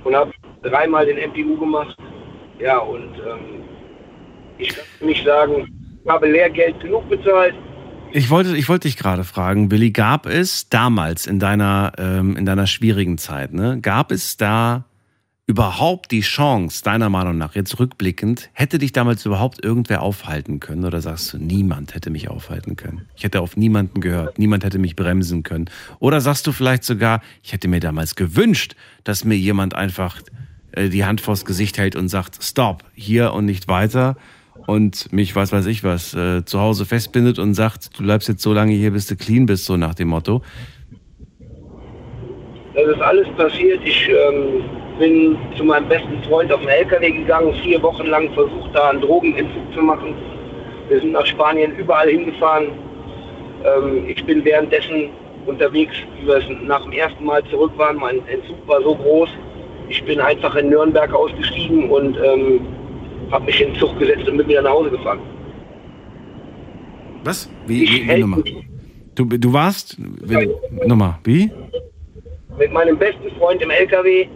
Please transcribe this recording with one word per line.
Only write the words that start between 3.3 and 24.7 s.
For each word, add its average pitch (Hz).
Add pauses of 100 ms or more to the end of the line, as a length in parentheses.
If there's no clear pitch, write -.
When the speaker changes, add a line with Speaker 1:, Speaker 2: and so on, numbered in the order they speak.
Speaker 1:
ich -
kann - (160)
nicht 147
sagen, 147 (340)
ich 165
habe 160
Lehrgeld 165
genug 208
bezahlt. 185 (580)
Speaker 2:
Ich 135
wollte, 180
ich 143
wollte 170
dich 123
gerade 90
fragen, 95
Willi, 110
gab 113
es 170
damals 107
in 95
deiner, 101
ähm, 92
in 98
deiner 98
schwierigen 95
Zeit, 67
ne, 117
gab 110
es -
da 117 (600)
überhaupt 120
die 110
Chance, 107
deiner 107
Meinung 90
nach, 78
jetzt 101
rückblickend, 107
hätte 143
dich 135
damals 120
überhaupt 107
irgendwer 113
aufhalten 76
können? 82
Oder 85
sagst 80
du, -
niemand 82
hätte -
mich 78
aufhalten 85
können? 87
Ich -
hätte 98
auf 87
niemanden 104
gehört, 87
niemand 104
hätte 95